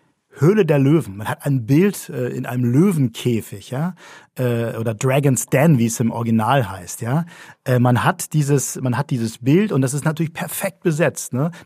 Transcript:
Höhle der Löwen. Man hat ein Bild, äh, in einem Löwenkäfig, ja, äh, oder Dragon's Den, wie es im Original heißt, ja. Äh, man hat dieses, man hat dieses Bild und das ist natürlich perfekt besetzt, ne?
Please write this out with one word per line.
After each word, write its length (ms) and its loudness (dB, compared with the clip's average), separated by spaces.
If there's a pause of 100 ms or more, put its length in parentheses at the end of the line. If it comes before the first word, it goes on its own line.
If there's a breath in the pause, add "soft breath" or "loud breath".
(420 soft breath)
Höhle 240 4
der 140 2
Löwen. 380 2
Man 120 -10
hat 160 -10
ein 200 -2
Bild, 440 0
äh, 200 -6
in 160 -8
einem 200 -4
Löwenkäfig, 1040 0
ja, 260 -6 (400 loud breath)
äh, 400 -2
oder 180 -4
Dragon's 520 0
Den, 320 4
wie 80 4
es 140 -2
im 120 2
Original 580 0
heißt, 320 -14
ja. 240 -2 (380 loud breath)
Äh, 160 2
man 240 4
hat 300 -2
dieses, 480 0
man 160 -2
hat 140 -4
dieses 260 -4
Bild 340 2
und 100 2
das 120 0
ist 100 -4
natürlich 300 -2
perfekt 480 -8
besetzt, 500 -2
ne? 200 -2 (140 loud breath)